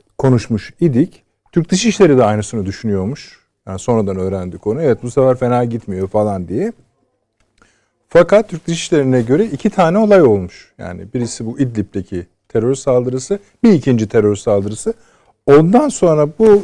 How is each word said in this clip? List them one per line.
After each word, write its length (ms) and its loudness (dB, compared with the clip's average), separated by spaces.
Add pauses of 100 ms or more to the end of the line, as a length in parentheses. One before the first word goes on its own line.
(180)
konuşmuş 600 -2
idik. 440 -2 (280)
Türk 200 -2
Dışişleri 460 2
de 60 4
aynısını 420 -2
düşünüyormuş. 720 -6 (280)
Yani 120 -12
sonradan 380 -2
öğrendik 500 -8
onu. 140 -4
Evet, 220 -2
bu 80 -10
sefer 240 0
fena 300 -2
gitmiyor 420 -6
falan 400 -4
diye. 240 -6 (1400)
Fakat 400 4
Türk 180 -12
Dışişleri'ne 540 0
göre 240 0
iki 240 -4
tane 280 0
olay 240 4
olmuş. 560 0
Yani 360 -14
birisi 320 -8
bu 140 -8
İdlib'deki 640 -6 (240)
terör 260 -2
saldırısı, 640 -4 (240)
bir 100 6
ikinci 340 0
terör 280 2
saldırısı. 580 -4 (520)
Ondan 440 4
sonra 380 2 (120)
bu 240 6